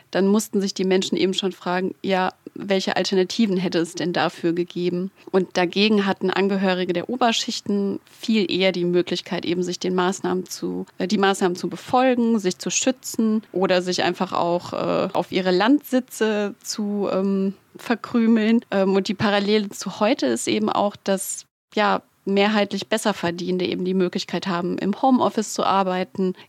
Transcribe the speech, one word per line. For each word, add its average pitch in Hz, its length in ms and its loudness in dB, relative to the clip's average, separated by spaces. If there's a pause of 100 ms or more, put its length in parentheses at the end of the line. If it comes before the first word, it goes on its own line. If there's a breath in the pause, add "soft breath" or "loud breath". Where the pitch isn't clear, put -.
(100)
dann 185 180 2
mussten 208 320 2
sich 196 120 -2
die 190 120 -4
Menschen 190 340 2
eben 185 160 0
schon 185 180 -2
fragen, 185 500 -4
ja, 185 280 0 (240)
welche 196 420 -2
Alternativen 185 600 0
hätte 180 200 0
es 170 160 -2
denn 165 200 -4
dafür 165 400 0
gegeben? 180 560 -4 (200 loud breath)
Und 190 280 0
dagegen 196 480 2
hatten 190 240 -2
Angehörige 190 640 0
der 175 160 -4
Oberschichten 220 960 -2
viel - 460 0
eher 185 220 2
die 175 120 -2
Möglichkeit, 175 600 0
eben 180 180 0
sich 175 180 -6
den 185 140 -2
Maßnahmen 185 520 -2
zu, 180 400 -8 (100)
äh, 190 100 -4
die 202 120 0
Maßnahmen 196 380 2
zu 175 120 -4
befolgen, 240 680 2
sich 185 200 -2
zu - 120 -6
schützen 220 720 0 (100)
oder 185 300 2
sich 180 200 -2
einfach 175 300 0
auch, 175 400 0
äh, 175 400 0
auf - 180 -2
ihre 185 200 0
Landsitze 214 1120 2
zu, 202 500 -4
ähm, 196 400 0 (240)
verkrümeln. 226 920 2
Ähm, 190 260 2
und 190 120 0
die 202 60 -2
Parallele 202 560 2
zu - 300 -10
heute 233 240 2
ist 233 240 -2
eben 214 220 0
auch, 202 260 0
dass, - 480 -4 (300)
ja, 202 260 2 (240)
mehrheitlich 202 640 0
Besserverdienende 180 800 -2
eben 180 180 -2
die 185 100 0
Möglichkeit 185 520 -2
haben, 175 320 -2
im 190 220 -4
Homeoffice 247 540 2
zu - 100 -2
arbeiten, 185 680 0 (140)